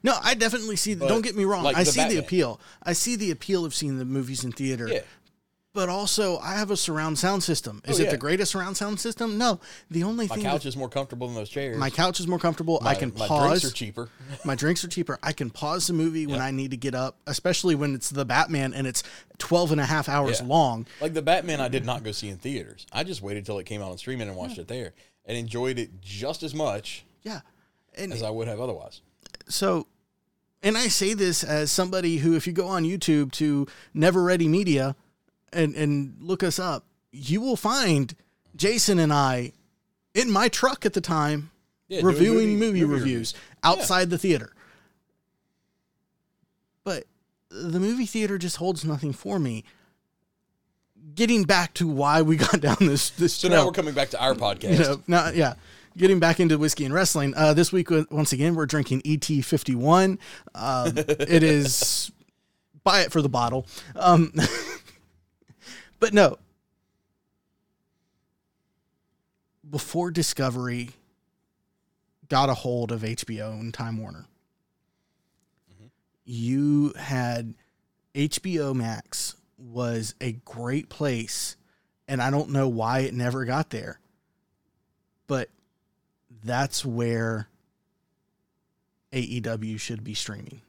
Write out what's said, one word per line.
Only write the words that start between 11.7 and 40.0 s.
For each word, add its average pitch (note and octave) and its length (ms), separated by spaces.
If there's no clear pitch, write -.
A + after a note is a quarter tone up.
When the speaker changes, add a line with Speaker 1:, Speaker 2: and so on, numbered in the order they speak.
Speaker 1:
My C#3 140
couch F3 300
is E3+ 80
more F3 100
comfortable. E3 420
I A2+ 40
Speaker 2:
My, A2+ 100
Speaker 1:
can B2+ 220
Speaker 2:
my A2 100
Speaker 1:
pause. C#3+ 220
Speaker 2:
drinks D#3 40
are B2+ 120
cheaper. A#2 320
<laughs> C#3 180
Speaker 1:
My C#3 100
drinks D3+ 300
are F3 40
cheaper. D#3+ 320
I D3+ 120
can B2+ 180
pause D3+ 380
the F3+ 40
movie D#3+ 360
when C#3 100
Speaker 2:
Yeah. B2+ 60
Speaker 1:
I C3+ 80
need C3+ 180
to C3+ 60
get B2+ 180
up, C3 320
especially E3+ 480
when C#3+ 220
it's - 120
The C#3 160
Batman C3+ 480
and C3+ 140
it's B2+ 160
twelve E3+ 340
and D#3 80
a C#3 40
half D3+ 240
hours C#3 320
Speaker 2:
Yeah. B2 60
Speaker 1:
long. B2+ 400
Speaker 2:
Like, D#3 120
The D#3 100
Batman E3 380
I C3 60
did B2+ 180
not A#2+ 200
go G#2+ 80
see G#2 160
in F#2+ 100
theaters. - 540
I C3 100
just E3+ 180
waited G2+ 240
till G#2 140
it F2+ 80
came G#2 160
out F#2+ 80
on F2+ 80
streaming B2 300
and F#2+ 80
watched F2+ 220
Speaker 1:
Yeah. E2+ 40
Speaker 2:
it E2+ 60
there A2 260
and A2+ 100
enjoyed A#2+ 440
it F#2 200
just G2+ 440
as C#3 100
much C3 500
Speaker 1:
Yeah. G#3 160
And F#3+ 140
Speaker 2:
as A2+ 100
I G#2+ 80
would A2+ 160
have A2 140
otherwise. A#2+ 400
Speaker 1:
So, F#3 400
and G#3+ 160
I B3 80
say G3+ 280
this F#3 280
as D3+ 300
somebody F3+ 460
who, E3 180
if D3 100
you F3 60
go F3+ 160
on F3+ 160
YouTube D#3 480
to C#3+ 340
Never F3 300
Ready F3 240
Media D3+ 480
and, D#3+ 240
and C#3+ 420
look F3+ 240
us F3 160
up, F3 260
you C#3+ 280
will B3+ 160
find G3+ 600
Jason G#3 420
and D3+ 140
I C3 400